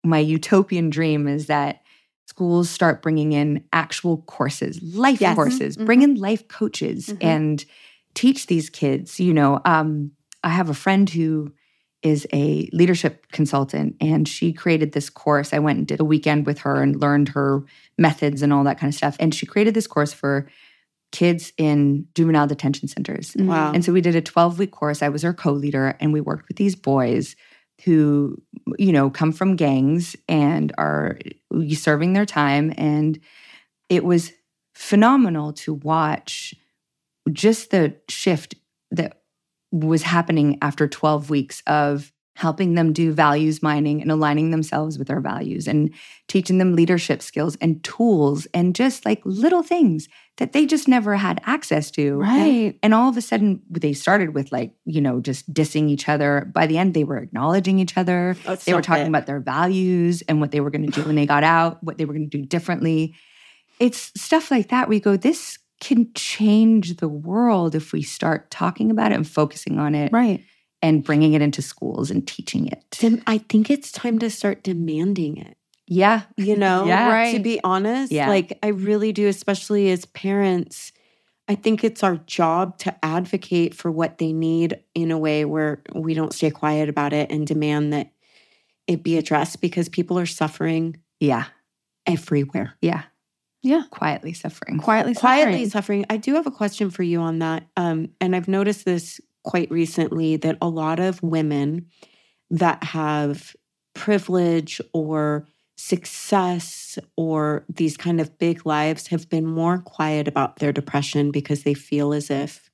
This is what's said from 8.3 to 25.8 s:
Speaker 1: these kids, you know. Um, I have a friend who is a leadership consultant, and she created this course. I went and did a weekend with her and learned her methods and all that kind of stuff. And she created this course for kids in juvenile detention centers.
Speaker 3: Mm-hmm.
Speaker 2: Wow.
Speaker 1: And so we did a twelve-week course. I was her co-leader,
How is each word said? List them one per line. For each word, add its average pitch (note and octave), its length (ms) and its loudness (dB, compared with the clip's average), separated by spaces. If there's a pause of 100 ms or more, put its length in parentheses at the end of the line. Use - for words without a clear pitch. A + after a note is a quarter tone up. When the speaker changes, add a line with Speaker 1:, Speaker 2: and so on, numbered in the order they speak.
Speaker 1:
these E3 220 0
kids, C#3 520 -4
you F3+ 120 4
know. C#3+ 320 4
Um, D3+ 460 2 (320)
I E3 60 -2
have E3+ 200 0
a C#3+ 40 -2
friend F#3+ 360 2
who D#3+ 440 -2 (500)
is D3+ 300 2
a D3 400 0
leadership F3 580 2
consultant, D3 680 -2
and D#3 260 2
she E3 260 -2
created D#3 380 0
this D3 180 -4
course. C#3+ 440 -2
I D3 60 0
went D3+ 200 2
and D3 80 -2
did D3 140 -4
a D#3 40 4
weekend D3+ 400 2
with D3 140 -2
her C#3 240 -2
and C#3 160 0
learned C#3+ 300 2
her C#3 340 0 (340)
methods D3 440 2
and D3 120 2
all C#3 120 2
that - 140 0
kind C#3+ 120 -2
of D3 40 -4
stuff. C#3+ 240 -2
And D#3+ 140 2
she - 120 -8
created G#3+ 280 2
this A3 140 0
course D3 260 -2
for C#3 340 -2 (640)
kids F3 460 0
in D3 480 2 (100)
juvenile D#3+ 320 4
detention C#3+ 400 -2
centers. - 440 -8
Speaker 3:
Mm-hmm. F#3+ 160 0
Speaker 2:
Wow. D#3 260 0
Speaker 1:
And F3 100 2
so F3+ 80 0
we F#3 80 4
did E3+ 160 2
a E3 60 2
twelve-week E3+ 500 2
course. D3 300 -4
I D3 80 0
was D3 140 -4
her E3+ 100 0
co-leader, C#3+ 680 -2